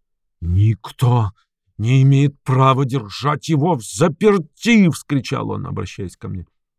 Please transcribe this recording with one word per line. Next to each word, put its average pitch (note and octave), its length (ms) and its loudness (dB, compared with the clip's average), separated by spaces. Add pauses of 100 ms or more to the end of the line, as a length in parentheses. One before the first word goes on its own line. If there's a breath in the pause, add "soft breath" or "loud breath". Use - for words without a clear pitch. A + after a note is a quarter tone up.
(420)
"Никто G#2+ 920 0 (460)
не B2+ 240 2
имеет C#3 420 2
права C3 420 2
держать B2 640 -6
его D#3+ 260 0
взаперти!" — F#3 1160 2
вскричал B2 600 -6
он, G2+ 160 -8
обращаясь G2 500 -10
ко - 100 -16
мне. F#2+ 200 -12 (320)